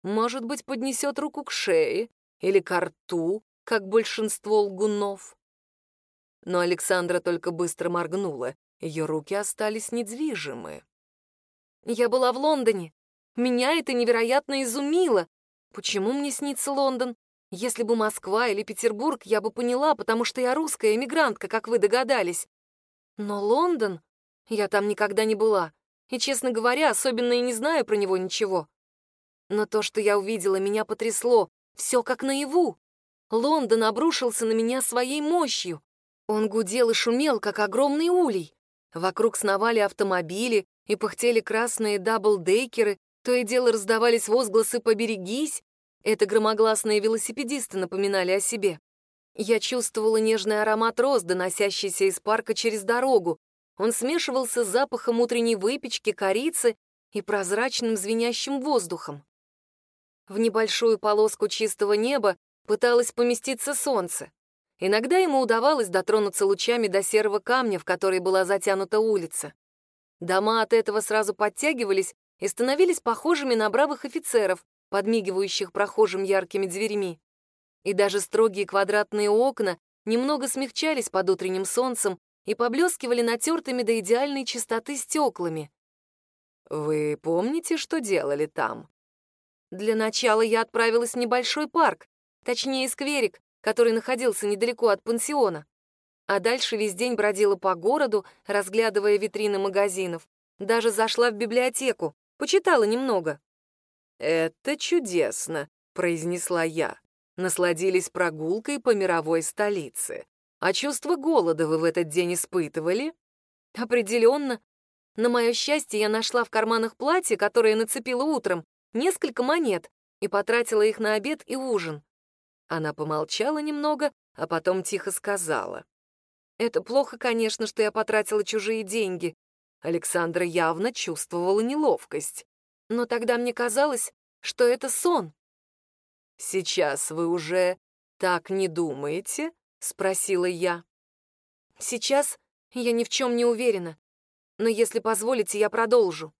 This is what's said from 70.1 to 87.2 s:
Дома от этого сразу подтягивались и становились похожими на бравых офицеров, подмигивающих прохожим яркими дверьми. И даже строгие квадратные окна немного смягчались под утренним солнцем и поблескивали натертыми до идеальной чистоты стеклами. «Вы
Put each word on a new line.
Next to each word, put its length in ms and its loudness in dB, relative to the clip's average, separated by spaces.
Дома 420 2
от 100 0
этого 280 2
сразу 340 0
подтягивались 800 0
и 100 -4
становились 520 2
похожими 540 0
на 160 2
бравых 340 2
офицеров, 600 0
подмигивающих 840 -2
прохожим 500 0
яркими 440 0
дверьми. 520 -4
И 100 -2
даже 260 2
строгие 460 2
квадратные 640 0
окна 480 2
немного 440 0
смягчались 600 -2
под 220 0
утренним 340 0
солнцем 540 -2
и 100 -4
поблескивали 680 0
натертыми 600 -2
до 180 0
идеальной 440 0
чистоты 520 -6
стеклами. 720 -2
«Вы 520 -2